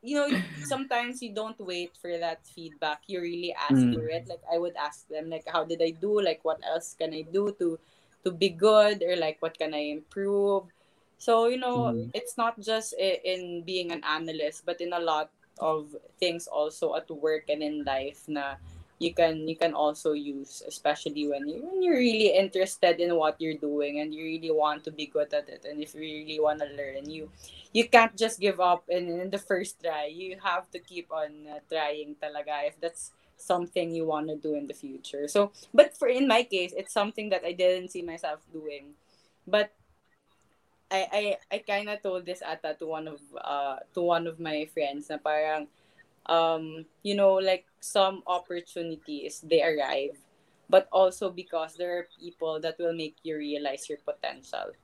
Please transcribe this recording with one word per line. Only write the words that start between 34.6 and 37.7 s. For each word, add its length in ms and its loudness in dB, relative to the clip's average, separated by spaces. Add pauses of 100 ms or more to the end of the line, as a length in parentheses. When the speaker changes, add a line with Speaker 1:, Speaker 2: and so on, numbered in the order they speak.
Speaker 1:
the 80 -10
future. 540 -10
So, 240 4 (220)
but 220 10
for, 120 0
in 180 4
my 180 6
case, 320 -2
it's 160 -8
something 380 -2
that 140 0
I 80 -2
didn't 380 2